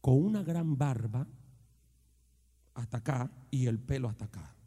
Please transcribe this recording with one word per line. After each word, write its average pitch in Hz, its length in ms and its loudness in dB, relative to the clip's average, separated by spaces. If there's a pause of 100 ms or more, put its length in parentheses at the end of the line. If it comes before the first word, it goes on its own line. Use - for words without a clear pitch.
con 131 140 6
una 202 280 4
gran 165 360 0
barba 123 480 -2 (1500)
hasta 117 240 -6
acá 123 320 -2 (200)
y 127 160 2
el 113 140 2
pelo 131 280 -2
hasta 107 180 -6
acá. 78 300 -14 (100)